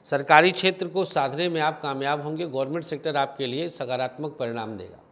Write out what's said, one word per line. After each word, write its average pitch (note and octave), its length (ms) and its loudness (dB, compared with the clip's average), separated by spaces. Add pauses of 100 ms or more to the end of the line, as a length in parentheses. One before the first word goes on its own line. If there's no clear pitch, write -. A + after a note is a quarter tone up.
सरकारी D3+ 460 8
क्षेत्र F#3 360 0
को F3+ 160 0
साधने D3+ 440 0
में E3 120 0
आप D#3 220 0
कामयाब C#3 400 -2
होंगे। D#3 240 -6
गवर्नमेंट C#3 380 -4
सेक्टर D#3 320 -4
आपके C#3 300 -2
लिए C#3+ 240 -4
सकारात्मक C3 680 -6
परिणाम A#2 380 -4
देगा। F#2 220 -14 (140)